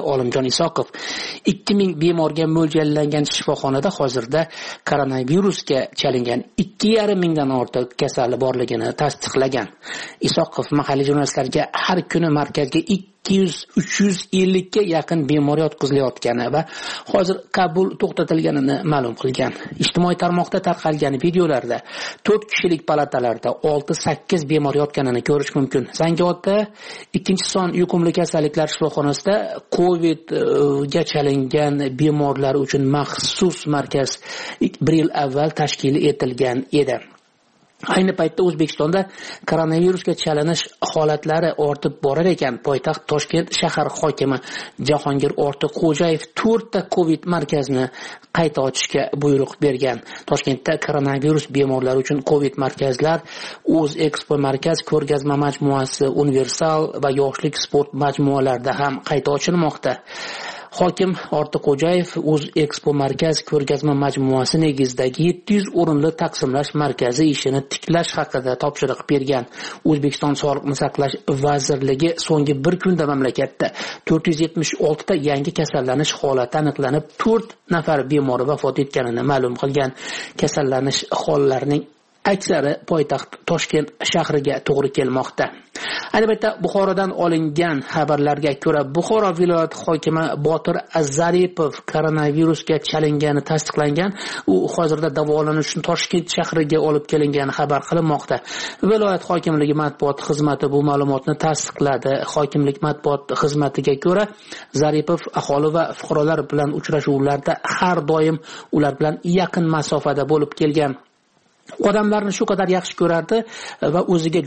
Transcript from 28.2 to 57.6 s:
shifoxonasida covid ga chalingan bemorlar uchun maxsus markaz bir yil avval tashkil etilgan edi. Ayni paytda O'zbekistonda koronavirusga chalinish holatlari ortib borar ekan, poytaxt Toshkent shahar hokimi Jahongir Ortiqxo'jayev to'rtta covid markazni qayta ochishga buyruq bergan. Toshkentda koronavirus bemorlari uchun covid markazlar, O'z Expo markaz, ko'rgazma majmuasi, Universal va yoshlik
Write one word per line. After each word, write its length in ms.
shifoxonasida 600
covid 460
ga 180
chalingan 640
bemorlar 640
uchun 200
maxsus 600
markaz 340
bir 140
yil 100
avval 260
tashkil 360
etilgan 560
edi. 160
Ayni 160
paytda 320
O'zbekistonda 580
koronavirusga 640
chalinish 400
holatlari 640
ortib 260
borar 300
ekan, 320
poytaxt 460
Toshkent 480
shahar 280
hokimi 380
Jahongir 420
Ortiqxo'jayev 800
to'rtta 400
covid 280
markazni 500
qayta 300
ochishga 360
buyruq 400
bergan. 400
Toshkentda 480
koronavirus 720
bemorlari 480
uchun 160
covid 320
markazlar, 600
O'z 180
Expo 280
markaz, 440
ko'rgazma 540
majmuasi, 680
Universal 580
va 60
yoshlik 340